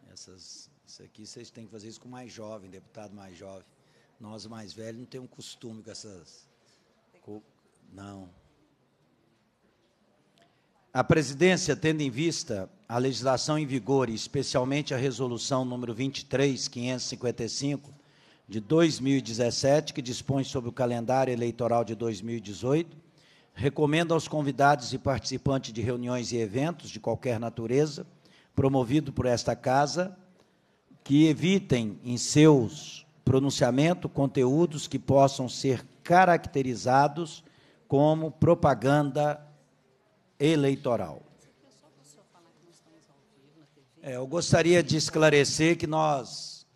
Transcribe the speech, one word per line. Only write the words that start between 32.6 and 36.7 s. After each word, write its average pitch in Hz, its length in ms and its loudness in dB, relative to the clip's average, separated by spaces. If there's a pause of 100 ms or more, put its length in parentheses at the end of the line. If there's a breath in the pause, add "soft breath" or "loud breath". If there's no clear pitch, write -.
pronunciamento 135 840 2
conteúdos 143 800 0
que - 100 -8
possam 135 520 4
ser 131 360 -2 (200)
caracterizados 147 1400 2 (460 soft breath)